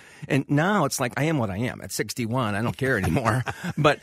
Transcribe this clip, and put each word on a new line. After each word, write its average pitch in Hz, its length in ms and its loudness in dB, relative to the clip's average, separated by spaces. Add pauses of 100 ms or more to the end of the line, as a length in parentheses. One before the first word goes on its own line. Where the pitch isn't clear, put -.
(260)
And 139 240 2
now 165 340 4
it's 139 140 -2
like, 120 180 0
I 131 100 0
am 160 120 2
what 110 120 0
I 92 80 -4
am. 107 220 -4
At - 120 -12
sixty-one, 113 640 -2
I 117 60 -2
don't 110 140 -2
care 131 220 0
anymore. 110 500 2
<laughs> - 60 -6 (240)
But 147 240 4